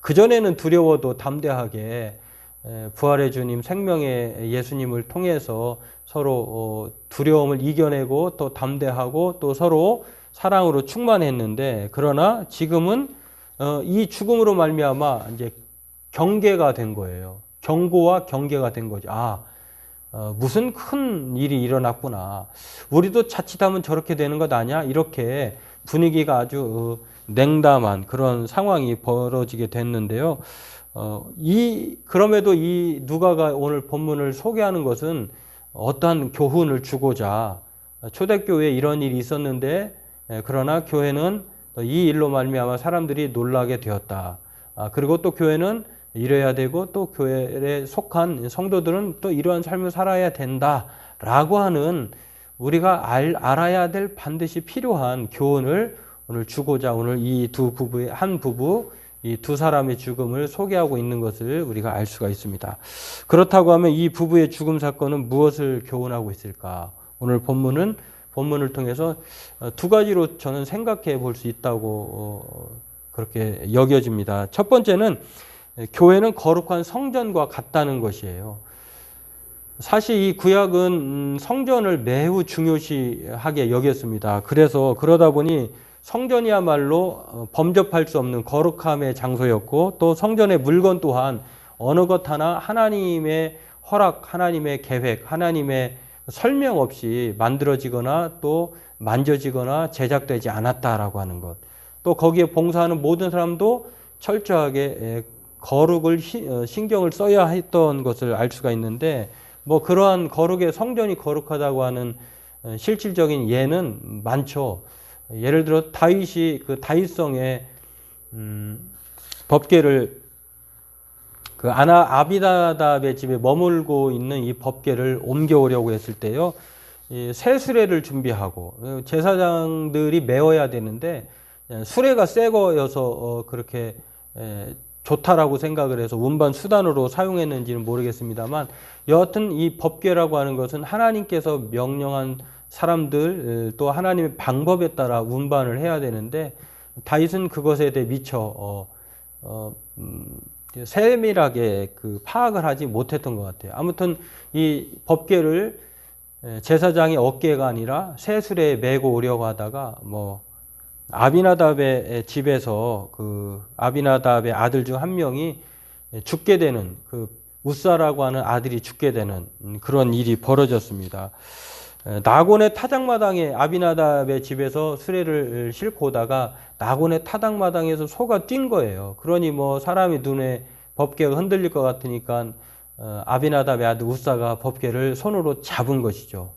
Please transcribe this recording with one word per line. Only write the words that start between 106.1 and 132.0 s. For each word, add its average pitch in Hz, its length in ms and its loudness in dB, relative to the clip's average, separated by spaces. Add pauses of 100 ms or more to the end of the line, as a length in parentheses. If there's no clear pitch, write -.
시-, 165 280 -10
어, 123 180 -4
신경을 202 460 -2
써야 202 360 4
했던 165 560 2
것을 120 300 -2
알 117 180 0
수가 127 200 -4
있는데, 113 580 -4 (340)
뭐 151 180 2
그러한 180 480 4
거룩의 170 440 0
성전이 220 440 -2
거룩하다고 147 640 -2
하는, 123 320 -4 (480)
어, 113 140 -10
실질적인 165 720 0
예는 127 720 -2
많죠. 127 580 -4 (520)
예를 139 320 2
들어 156 260 0
다윗이 170 720 2
그 135 140 -6
다윗성에, 139 840 -2 (680)
음, 107 560 -10 (580)
법궤를 143 720 4 (1400)
그 123 120 -2
아나-, 156 400 8
아비나답의 156 1080 2
집에 127 200 -4
머물고 147 760 2
있는 127 320 -4
이 120 100 -4
법궤를 127 680 -2
옮겨오려고 131 680 4
했을 107 220 -6
때요. 139 400 -4 (560)
이 120 240 -8
새 254 240 2
수레를 220 460 2
준비하고, 101 760 -6
어, 131 240 -10
제사장들이 160 1200 0
메어야 139 480 4
되는데, 120 580 -6 (440)
예, 113 120 -8
수레가 247 420 4